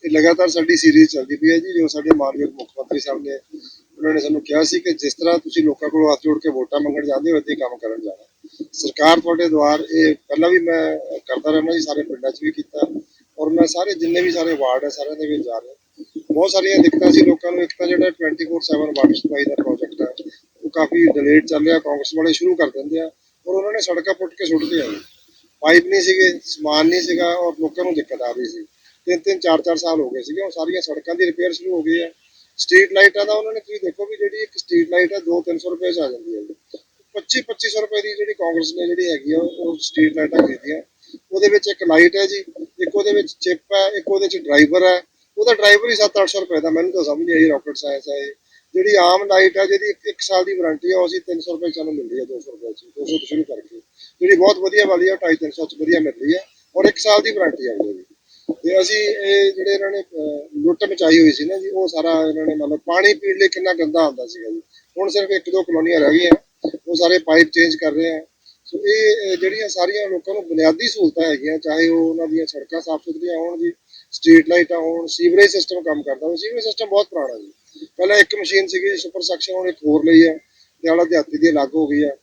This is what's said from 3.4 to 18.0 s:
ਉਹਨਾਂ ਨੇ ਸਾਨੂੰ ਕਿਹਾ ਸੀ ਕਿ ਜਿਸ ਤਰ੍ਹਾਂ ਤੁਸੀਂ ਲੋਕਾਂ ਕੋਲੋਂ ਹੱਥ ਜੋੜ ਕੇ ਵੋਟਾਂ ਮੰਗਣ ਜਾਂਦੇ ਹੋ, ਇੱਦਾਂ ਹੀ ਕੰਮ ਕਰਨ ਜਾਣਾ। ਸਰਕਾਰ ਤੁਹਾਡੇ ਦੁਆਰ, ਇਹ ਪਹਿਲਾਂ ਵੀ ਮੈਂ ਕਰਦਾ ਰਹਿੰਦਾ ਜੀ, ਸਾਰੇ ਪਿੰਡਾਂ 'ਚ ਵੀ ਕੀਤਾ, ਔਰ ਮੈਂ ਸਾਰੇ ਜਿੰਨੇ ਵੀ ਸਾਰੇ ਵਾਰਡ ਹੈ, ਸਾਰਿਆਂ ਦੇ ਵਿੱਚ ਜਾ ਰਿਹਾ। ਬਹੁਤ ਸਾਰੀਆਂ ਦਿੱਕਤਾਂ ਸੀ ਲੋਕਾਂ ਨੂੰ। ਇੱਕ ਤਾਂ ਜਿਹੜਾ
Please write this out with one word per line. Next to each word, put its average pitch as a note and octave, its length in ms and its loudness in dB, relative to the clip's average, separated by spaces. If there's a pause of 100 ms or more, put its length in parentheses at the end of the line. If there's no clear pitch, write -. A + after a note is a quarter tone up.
ਉਹਨਾਂ D#3 160 -2
ਨੇ D4+ 60 2
ਸਾਨੂੰ D4+ 200 -2
ਕਿਹਾ D3+ 220 0
ਸੀ F3 180 0
ਕਿ F3 120 -4
ਜਿਸ D3 220 -4
ਤਰ੍ਹਾਂ E3+ 240 0
ਤੁਸੀਂ D#3+ 260 -2
ਲੋਕਾਂ D3 240 -2
ਕੋਲੋਂ D#3 240 2
ਹੱਥ - 100 0
ਜੋੜ D#3 160 0
ਕੇ D#3+ 100 -4
ਵੋਟਾਂ C3+ 320 -4
ਮੰਗਣ D3 260 -2
ਜਾਂਦੇ C#3+ 260 0
ਹੋ, D#3 40 2
ਇੱਦਾਂ D3 180 -4
ਹੀ D3 60 -8
ਕੰਮ B2 160 -6
ਕਰਨ A2+ 240 -8
ਜਾਣਾ। G2+ 240 -14 (480)
ਸਰਕਾਰ E3 480 2
ਤੁਹਾਡੇ E3+ 280 0
ਦੁਆਰ, D3+ 460 0
ਇਹ D#3 200 4
ਪਹਿਲਾਂ D#3+ 360 0
ਵੀ F3+ 80 4
ਮੈਂ D#3+ 400 0 (200)
ਕਰਦਾ C3 320 -4
ਰਹਿੰਦਾ D#3 220 0
ਜੀ, E3 80 -2
ਸਾਰੇ D3 220 -4
ਪਿੰਡਾਂ C3 280 -6
'ਚ - 120 -16
ਵੀ D#4 80 -2
ਕੀਤਾ, D4+ 500 -6 (380)
ਔਰ D#3 100 -2
ਮੈਂ E3 180 4
ਸਾਰੇ F#3 280 -4
ਜਿੰਨੇ E3 280 -2
ਵੀ F3+ 80 0
ਸਾਰੇ E3 240 -2
ਵਾਰਡ C3+ 300 0
ਹੈ, C#3+ 40 -4
ਸਾਰਿਆਂ C#3+ 280 -8
ਦੇ D#3 100 -6
ਵਿੱਚ D3 160 -4
ਜਾ A2+ 180 -6
ਰਿਹਾ। - 140 -20 (580)
ਬਹੁਤ F3 180 2
ਸਾਰੀਆਂ F#3+ 280 2
ਦਿੱਕਤਾਂ E3+ 340 6
ਸੀ - 100 8
ਲੋਕਾਂ - 300 4
ਨੂੰ। F4+ 100 -2
ਇੱਕ - 160 -4
ਤਾਂ F3 80 -2
ਜਿਹੜਾ F3+ 240 2